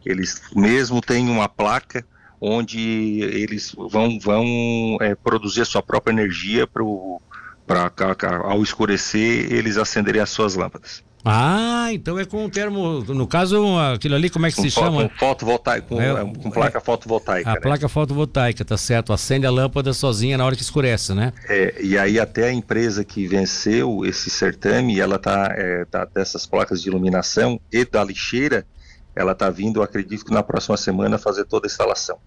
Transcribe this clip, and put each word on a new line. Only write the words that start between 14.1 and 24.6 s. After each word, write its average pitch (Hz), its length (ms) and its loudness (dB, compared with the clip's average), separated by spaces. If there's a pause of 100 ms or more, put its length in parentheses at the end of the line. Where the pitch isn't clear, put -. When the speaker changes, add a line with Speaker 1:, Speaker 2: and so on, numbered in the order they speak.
Speaker 2:
ali, 160 160 2
como 165 160 0
é 165 40 4
que - 80 -4
Speaker 1:
Com 196 60 0
Speaker 2:
se 139 80 2
Speaker 1:
fo-, 117 100 2
Speaker 2:
chama? 143 260 2
Speaker 1:
com - 80 -8
fotovoltaico, 120 720 0
com, 120 140 -2
Speaker 2:
É, 127 80 2
Speaker 1:
é, 139 60 0 (100)
com 107 260 -8
placa 117 280 0
Speaker 2:
é, - 20 -8
Speaker 1:
fotovoltaica, 113 680 -2
Speaker 2:
a 110 40 2
Speaker 1:
né? - 80 -2
Speaker 2:
placa 143 260 0
fotovoltaica, 143 800 0
tá 107 100 -2
certo, 113 380 0
acende 135 320 0
a 131 40 4
lâmpada 131 440 0
sozinha 127 440 0
na 127 80 2
hora 131 80 2
que 127 80 -6
escurece, 120 520 0
né? 113 180 2 (160)
Speaker 1:
É, 95 340 2
e 98 160 2
aí 101 220 4
até 113 300 2
a - 40 0
empresa 110 520 0
que 101 200 -4
venceu 98 760 2
esse 95 260 -2
certame, 104 680 0